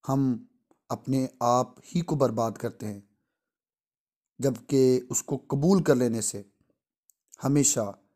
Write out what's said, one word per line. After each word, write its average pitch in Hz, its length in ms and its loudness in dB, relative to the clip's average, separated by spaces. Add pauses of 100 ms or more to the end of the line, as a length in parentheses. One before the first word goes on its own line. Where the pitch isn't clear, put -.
हम 135 420 -2 (420)
अपने 131 380 -4 (140)
आप 123 420 0
ही - 160 -4
को 165 160 -4
बर्बाद 113 420 0
करते 110 280 -10
हैं, 101 220 -14 (1300)
जबकि 127 720 2
उसको - 260 -4
कबूल 160 460 2
कर 151 120 2
लेने 117 280 0
से - 280 -8 (920)
हमेशा 131 640 0 (120)